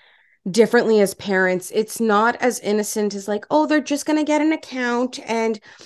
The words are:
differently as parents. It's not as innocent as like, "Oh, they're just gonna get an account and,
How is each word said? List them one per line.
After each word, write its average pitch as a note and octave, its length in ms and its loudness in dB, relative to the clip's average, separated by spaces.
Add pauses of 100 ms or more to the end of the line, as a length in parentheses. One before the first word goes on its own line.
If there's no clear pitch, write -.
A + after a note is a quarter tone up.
(500)
differently G#3+ 500 4
as F#3+ 140 2
parents. F#3 600 0
It's - 260 -4
not A3+ 420 2
as A#3+ 180 0
innocent G#3 560 -2
as G3 120 -10
like, G#3 220 -4
"Oh, D4+ 160 4
they're D4+ 160 2
just C#4+ 240 -4
gonna D4+ 180 0
get D4+ 180 0
an D#4 100 2
account B3+ 760 -4
and, A3+ 340 -2 (260)